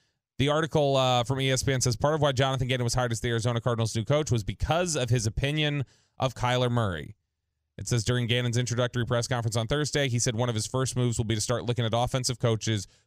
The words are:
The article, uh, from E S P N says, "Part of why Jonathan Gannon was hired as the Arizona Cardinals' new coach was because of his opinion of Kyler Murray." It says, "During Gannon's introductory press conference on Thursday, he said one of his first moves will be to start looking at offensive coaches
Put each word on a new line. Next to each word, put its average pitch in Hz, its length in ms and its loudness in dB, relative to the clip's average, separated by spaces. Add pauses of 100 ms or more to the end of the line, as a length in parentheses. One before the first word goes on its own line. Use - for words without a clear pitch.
(380)
The 135 100 4
article, 147 480 2
uh, 127 280 4
from 135 160 -2
E 135 100 2
S 131 120 2
P 139 100 0
N 127 80 0
says, 123 160 2
"Part 151 180 2
of 151 60 -2
why 147 120 4
Jonathan 135 360 0
Gannon 123 160 0
was 117 100 -2
hired 123 180 0
as 110 80 -4
the 123 80 -2
Arizona 117 320 0
Cardinals' 113 340 0
new 110 100 -2
coach 151 280 0
was 117 120 0
because 165 520 -2
of 123 140 -2
his 120 160 2
opinion 147 580 0 (340)
of 131 160 -2
Kyler 123 360 0
Murray." 98 460 -2 (600)
It 98 100 -12
says, 120 160 0
"During 123 260 0
Gannon's 120 280 0
introductory 120 480 0
press 120 240 -2
conference 120 280 -2
on 113 100 0
Thursday, 143 420 0
he 120 100 0
said 117 160 0
one 123 140 0
of 117 60 -2
his 107 120 -2
first 131 300 -4
moves 123 220 0
will 120 60 -2
be 110 100 -2
to 104 60 -2
start 110 240 -2
looking 120 200 -2
at 110 100 0
offensive 123 440 -2
coaches 110 500 0 (180)